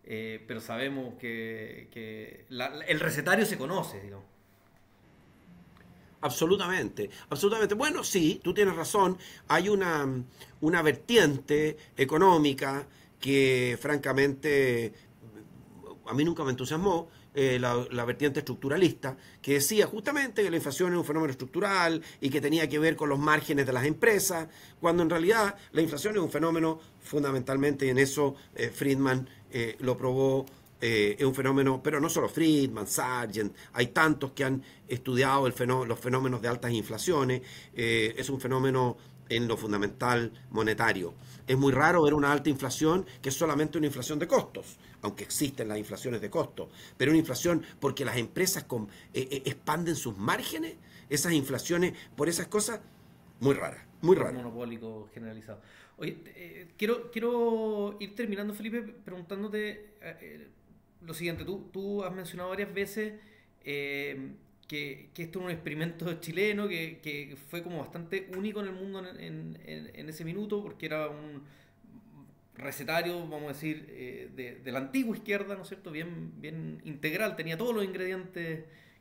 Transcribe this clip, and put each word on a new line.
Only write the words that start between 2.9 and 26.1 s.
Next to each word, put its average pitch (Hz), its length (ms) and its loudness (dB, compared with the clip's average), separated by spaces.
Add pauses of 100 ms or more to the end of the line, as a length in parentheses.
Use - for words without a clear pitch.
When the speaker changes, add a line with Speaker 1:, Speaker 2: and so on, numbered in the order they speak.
Speaker 1:
recetario 170 460 2
se 170 120 -4
conoce, 139 440 -4
digamos. 98 240 -14 (2000)
Speaker 2:
Absolutamente, 165 880 0 (200)
absolutamente. 208 440 2
Bueno, 285 300 0
sí, 165 400 2
tú 180 100 -2
tienes 190 220 4
razón. 185 420 4 (300)
Hay 175 220 4
una, 175 380 2 (540)
una 165 200 4
vertiente 151 960 4 (180)
económica 143 920 4 (300)
que, 131 600 4
francamente, 139 1120 2 (1120)
a 117 80 -6
mí 139 100 2
nunca 165 200 0
me 131 80 0
entusiasmó, 160 580 0 (280)
eh, 131 220 4
la, 123 320 2
la 120 140 -2
vertiente 139 340 0
estructuralista, 143 800 0 (240)
que 139 140 2
decía 175 320 4
justamente 254 540 -2
que 190 80 4
la 165 60 0
inflación 165 380 0
es 175 60 2
un 156 40 0
fenómeno 151 280 0
estructural 170 680 2 (200)
y 139 80 0
que 139 100 2
tenía 147 300 2
que 151 100 0
ver 160 160 4
con 151 140 0
los 139 100 2
márgenes 147 460 4
de 131 80 0
las 123 120 2
empresas, 175 640 4 (320)
cuando 170 240 4
en 160 60 4
realidad 196 480 4 (160)
la 156 80 4
inflación 160 340 -2